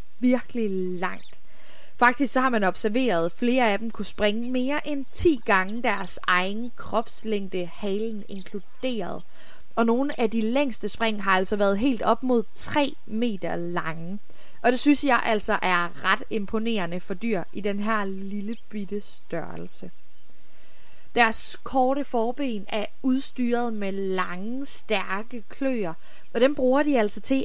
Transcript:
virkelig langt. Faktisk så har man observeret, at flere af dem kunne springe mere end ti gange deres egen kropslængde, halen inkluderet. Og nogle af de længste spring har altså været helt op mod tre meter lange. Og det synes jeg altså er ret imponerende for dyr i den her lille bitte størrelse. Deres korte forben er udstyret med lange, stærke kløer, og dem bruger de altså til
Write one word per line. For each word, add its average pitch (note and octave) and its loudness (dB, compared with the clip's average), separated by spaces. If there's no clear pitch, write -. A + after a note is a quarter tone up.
virkelig A#3+ 2
langt. F#3 -2
Faktisk B3 4
så C4 2
har C4 2
man A3 2
observeret, G3+ 2
at F3 0
flere A#3+ 4
af G3+ 2
dem A3+ -2
kunne G#3 -2
springe G#3+ 0
mere B3+ 0
end C#4 -2
ti D#4 4
gange G3+ 2
deres G3 0
egen G3 2
kropslængde, G3 0
halen G#3 -2
inkluderet. G3+ -2
Og A#3 4
nogle C4 2
af A3+ 2
de A3+ 0
længste A#3 0
spring A3 0
har G3 4
altså F#3+ 2
været G3+ 2
helt A#3+ 2
op A#3 2
mod B3+ 2
tre - 0
meter G#3 -2
lange. E3+ -2
Og A#3+ 4
det B3+ 0
synes C#4+ 4
jeg B3+ 4
altså G#3+ 2
er F3 0
ret F#3+ 2
imponerende G#3 -2
for G3 -2
dyr G3 -2
i - -4
den G3+ -2
her G#3+ 0
lille G3 -4
bitte G#3 -2
størrelse. E3+ -2
Deres A3+ 2
korte C4 2
forben A#3 -2
er G#3+ -2
udstyret A#3+ 0
med G3+ -2
lange, G3 -2
stærke G3+ -2
kløer, A3+ 0
og A3 2
dem C#4 4
bruger C4+ 4
de C#4+ 4
altså G#3 2
til C4+ 2